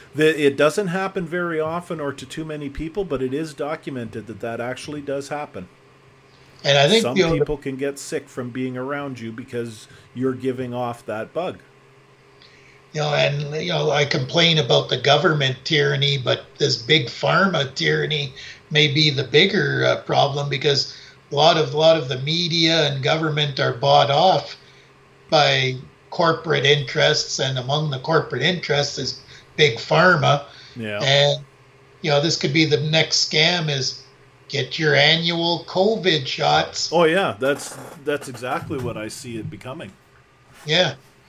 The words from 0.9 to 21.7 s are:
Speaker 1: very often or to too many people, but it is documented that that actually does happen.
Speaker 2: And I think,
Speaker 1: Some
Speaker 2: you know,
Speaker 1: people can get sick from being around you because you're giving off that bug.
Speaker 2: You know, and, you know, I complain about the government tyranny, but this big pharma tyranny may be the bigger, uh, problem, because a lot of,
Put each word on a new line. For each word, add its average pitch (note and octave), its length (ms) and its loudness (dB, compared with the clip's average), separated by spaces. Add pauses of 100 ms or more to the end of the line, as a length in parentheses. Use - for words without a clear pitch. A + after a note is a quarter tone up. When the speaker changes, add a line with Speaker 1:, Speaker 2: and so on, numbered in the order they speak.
Speaker 1:
very E3+ 340 -4
often E3 400 -4
or C#3+ 120 -4
to - 140 -12
too D#3 180 -10
many D3+ 260 -8
people, D#3+ 340 -6
but C#3+ 180 -4
it B2+ 120 -2
is D#3 200 -4
documented C3 760 -8
that G#2 120 -12
that A#2 200 -6
actually B2+ 420 -8
does C#3 260 -6
happen. C#3+ 400 -10 (960)
Speaker 2:
And C#3+ 160 4
I C#3+ 100 6
think, A3 140 6
Speaker 1:
Some B2 160 0
Speaker 2:
you F3 80 4
know, E3 80 2
Speaker 1:
people D3 240 0
can C3+ 180 -6
get C#3 220 -4
sick - 300 -8
from B2 200 -10
being B2+ 300 -6
around C3+ 420 -6
you A2+ 120 -10
because A#2 540 -10 (280)
you're B2+ 180 0
giving B2+ 400 -4
off B2 320 -6
that A2 300 -8
bug. D#3 240 -4 (1400)
Speaker 2:
You D3+ 60 -4
know, D3+ 120 -2
and, C#3+ 500 0
you F3 100 -4
know, D3+ 180 0
I D3 140 2
complain E3 540 2
about C#3+ 300 2
the C#3 80 -2
government C#3+ 680 2
tyranny, C#3+ 520 0
but B2+ 300 -2 (120)
this C3+ 180 0
big D#3 320 0
pharma D3+ 640 0
tyranny D3+ 580 -2 (380)
may D3 240 4
be D3+ 160 4
the C3 140 -2
bigger, D3 600 2
uh, B2+ 180 2
problem, C#3 460 0
because C#3 480 -2 (360)
a - 20 -8
lot D#3+ 240 6
of, C#3 160 0